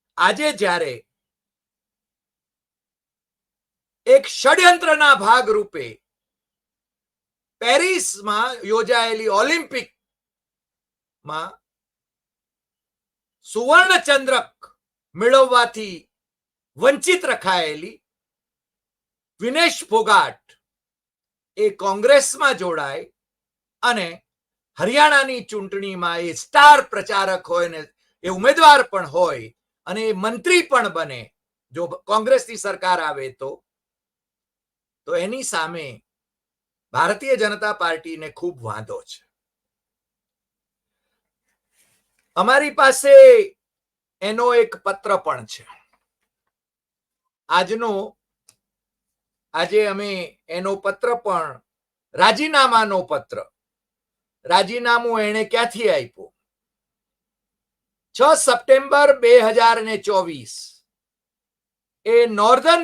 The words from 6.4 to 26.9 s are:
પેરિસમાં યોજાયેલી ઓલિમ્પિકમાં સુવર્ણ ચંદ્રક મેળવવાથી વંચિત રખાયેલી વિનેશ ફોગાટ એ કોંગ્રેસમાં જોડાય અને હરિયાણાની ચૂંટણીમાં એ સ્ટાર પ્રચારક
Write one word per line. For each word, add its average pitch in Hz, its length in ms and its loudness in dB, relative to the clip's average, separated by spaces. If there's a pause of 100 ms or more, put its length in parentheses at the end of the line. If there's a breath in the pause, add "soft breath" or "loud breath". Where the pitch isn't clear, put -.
પેરિસમાં 240 920 -2 (120)
યોજાયેલી 220 760 -2
ઓલિમ્પિકમાં 277 520 -4 (3500)
સુવર્ણ 330 540 2
ચંદ્રક 269 540 -2 (600)
મેળવવાથી 240 800 0 (840)
વંચિત 285 480 0
રખાયેલી 180 760 -6 (1400)
વિનેશ 294 440 -2
ફોગાટ 202 600 0 (1120)
એ 208 80 0 (120)
કોંગ્રેસમાં 254 800 0
જોડાય 156 520 -8 (720)
અને 220 240 -2 (720)
હરિયાણાની 262 720 0
ચૂંટણીમાં 190 680 -10
એ 175 140 -8
સ્ટાર 285 460 6 (100)
પ્રચારક 190 580 -6